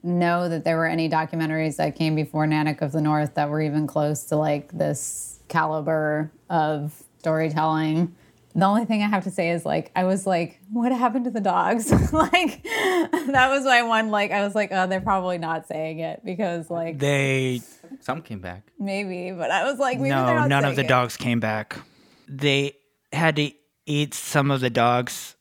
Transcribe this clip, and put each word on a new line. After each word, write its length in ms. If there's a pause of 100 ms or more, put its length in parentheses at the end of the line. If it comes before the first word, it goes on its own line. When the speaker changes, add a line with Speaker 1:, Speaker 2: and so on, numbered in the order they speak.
Speaker 1:
know 440
that 160
there 120
were 100
any 240
documentaries 640
that 200
came 180
before 320
Nanook 360
of 100
the 80
North 340
that 160
were 100
even 280
close 380
to, 100
like, 340
this 800
caliber 800 (180)
of 540 (160)
storytelling. 960 (400)
The 120
only 180
thing 180
I 60
have 160
to 60
say 200
is, 140
like, 320
I 80
was 220
like, 340 (100)
"What 220
happened 320
to 60
the 100
dogs?" 500
<laughs> 220
Like, 500
that 880
was 140
my 180
one, 280
like, 200
I 140
was 100
like, 180
"Oh, 140
they're 140
probably 380
not 280
saying 340
it," 240
because, 460
like, 280
Speaker 2:
They 640 (380)
Speaker 3:
Some 200
came 200
back. 380
Speaker 1:
Maybe, 520
but 200
I 140
was 140
like, 200
"Maybe 120
Speaker 2:
No, 160
Speaker 1:
they're 80
not 160
Speaker 2:
none 140
of 60
Speaker 1:
saying 60
Speaker 2:
the 80
Speaker 1:
it." 40
Speaker 2:
dogs 280
came 240
back. 380 (500)
They 460 (380)
had 240
to 140 (360)
eat 260
some 380
of 100
the 100
dogs 720